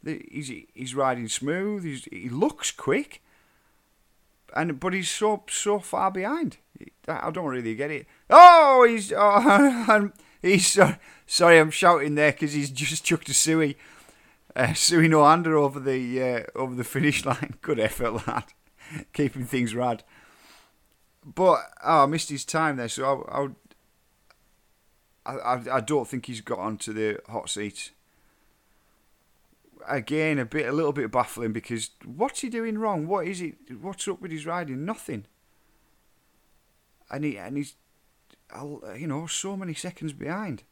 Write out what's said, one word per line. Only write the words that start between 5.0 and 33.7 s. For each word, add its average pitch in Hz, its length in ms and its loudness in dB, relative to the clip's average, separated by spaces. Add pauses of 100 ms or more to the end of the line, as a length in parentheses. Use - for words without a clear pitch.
so, 214 380 -2
so 208 320 -2
far 190 320 -4
behind. 214 460 -4 (500)
I, 156 200 -6
I 160 40 -6
don't 170 140 -6
really 123 300 -4
get 143 160 -6
it. - 160 -10 (220)
Oh, 302 600 10
he's, 214 260 -4
oh, 214 720 4
<laughs> 226 40 -4
and 208 240 4 (280)
he's, 185 360 4
uh, 180 180 6 (320)
sorry, 170 320 8
I'm 156 120 4
shouting 151 440 4
there 147 180 4
'cause 147 200 -4
he's 143 180 -2
just 139 340 -6
chucked - 240 -2
a 135 40 -6
Suey, 156 440 2 (760)
uh, 131 180 2
Suey 165 340 4
No 156 160 6
Hander 160 320 6
over 143 240 2
the, 131 420 -4
uh, 123 220 -2 (120)
over 127 180 -6
the 123 100 -6
finish 139 400 0
line. 123 340 -4
<laughs> - 40 -20
Good 143 180 -4
effort, 110 480 -2
lad. 113 180 -6 (680)
Keeping 135 320 -4
things 120 300 -4
rad. 120 280 -4 (1300)
But, 170 240 4 (240)
oh, 151 200 4
I - 20 6
missed 156 240 -4
his 139 160 -10
time 156 320 -2
there, 120 100 -6
so 135 680 -4 (1700)
I, - 40 -10
I, 127 260 -4
I, 123 200 -6
I 131 60 2
don't 135 260 -2
think 127 180 -10
he's 120 140 -12
got 107 200 -8
onto 107 340 -8
the 107 340 -4
hot 110 220 -10
seat. - 420 -10 (2000)
Again, 147 500 -2
a 123 60 -4
bit, 131 240 -6
a - 20 -4
little 147 220 -2
bit 127 180 -4
baffling, 120 400 -2
because 110 380 -8 (160)
what's 180 340 -6
he 254 100 -8
doing 226 280 -6
wrong? 196 300 -4
What 180 200 -4
is 180 140 -8
it? 160 140 -10 (260)